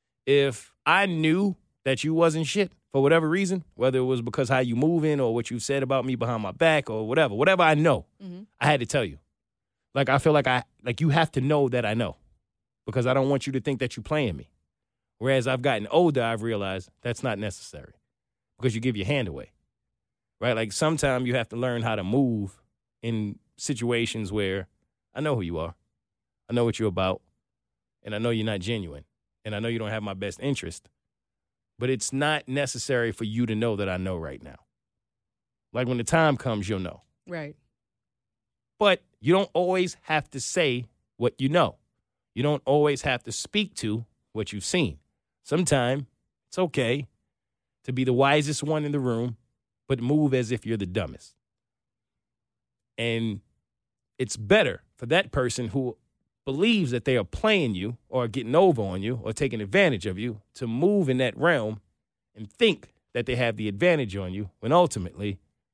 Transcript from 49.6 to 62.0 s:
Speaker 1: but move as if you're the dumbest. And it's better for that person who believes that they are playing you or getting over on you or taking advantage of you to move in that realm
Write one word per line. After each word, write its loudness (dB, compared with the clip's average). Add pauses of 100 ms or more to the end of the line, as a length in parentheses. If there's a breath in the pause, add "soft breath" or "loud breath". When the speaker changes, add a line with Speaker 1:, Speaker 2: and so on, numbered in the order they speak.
Speaker 1:
but -2
move 2
as 0
if -4
you're -2
the -4
dumbest. -6 (1600)
And -2 (800)
it's -4
better 2 (140)
for -12
that 0
person -2
who -4 (480)
believes 2
that -2
they 2
are 0
playing 2
you -4 (120)
or -2
getting -4
over 6
on -4
you -4
or -6
taking -4
advantage 2
of -4
you -6 (140)
to -8
move 2
in 2
that 0
realm 0 (540)